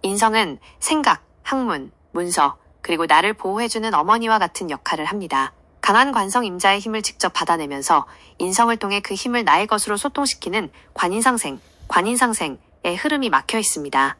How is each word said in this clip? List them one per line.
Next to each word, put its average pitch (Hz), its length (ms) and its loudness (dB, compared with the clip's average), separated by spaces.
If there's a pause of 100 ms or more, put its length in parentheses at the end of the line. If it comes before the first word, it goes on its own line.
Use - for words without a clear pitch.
인성은 208 560 0 (200)
생각, 294 440 0 (200)
학문, 214 480 -4 (200)
문서, 170 460 0 (240)
그리고 170 240 -2
나를 170 280 4
보호해주는 220 600 -4
어머니와 220 460 2
같은 175 300 -4
역할을 151 360 -6
합니다. 151 480 -2 (280)
강한 247 300 4
관성, 226 340 0
임자의 196 340 2
힘을 220 220 -6
직접 - 320 -4
받아내면서 151 720 0 (320)
인성을 226 400 2
통해 202 220 -2
그 202 140 -8
힘을 240 300 -2
나의 175 240 4
것으로 208 300 0
소통시키는 220 760 -4 (220)
관인상생, 208 680 0 (280)
관인상생의 185 1080 -2
흐름이 285 320 0
막혀 - 280 0
있습니다. 139 640 0